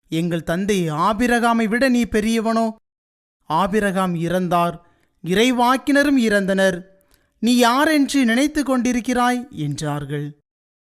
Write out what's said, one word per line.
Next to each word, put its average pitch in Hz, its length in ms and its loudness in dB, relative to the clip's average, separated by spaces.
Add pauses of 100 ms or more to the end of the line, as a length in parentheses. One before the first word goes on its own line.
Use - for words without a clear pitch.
எங்கள் 165 340 -2
தந்தை 180 480 -2
ஆபிரகாமை 226 760 0
விட 240 220 0
நீ 240 140 2
பெரியவனோ? 226 680 -2 (720)
ஆபிரகாம் 190 720 -2
இறந்தார், 170 640 -2 (440)
இறைவாக்கினரும் 254 960 2
இறந்தனர். 190 640 2 (580)
நீ 240 160 2
யாரென்று 269 680 2
நினைத்து 285 380 0
கொண்டிருக்கிறாய்?" 247 840 -2
என்றார்கள். 147 920 -8 (460)